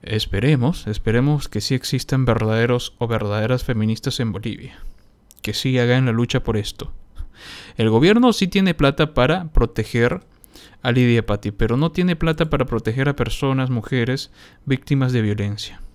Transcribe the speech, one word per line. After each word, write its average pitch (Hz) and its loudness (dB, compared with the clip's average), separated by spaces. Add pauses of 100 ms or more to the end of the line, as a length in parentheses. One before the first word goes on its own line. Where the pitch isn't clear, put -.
Esperemos, 131 0
esperemos 127 0
que 104 -6
sí - -2
existan 131 -2
verdaderos 113 0
o 120 -4
verdaderas 110 -2
feministas 110 -2
en 113 -2
Bolivia, 107 -10 (580)
que 104 -6
sí 127 0
hagan 123 4
la 120 0
lucha 120 0
por 110 -2
esto. - -8 (880)
El 113 2
gobierno 208 6
sí 185 0
tiene 190 2
plata 151 2
para 156 0
proteger 117 2 (600)
a 123 0
Lidia 120 4
Patti, 104 -4
pero 113 0
no 170 0
tiene 180 0
plata 160 0
para 135 0
proteger 120 -2
a 143 0
personas, 131 -2
mujeres, 127 -2 (340)
víctimas 135 0
de 120 2
violencia. 104 -4 (140)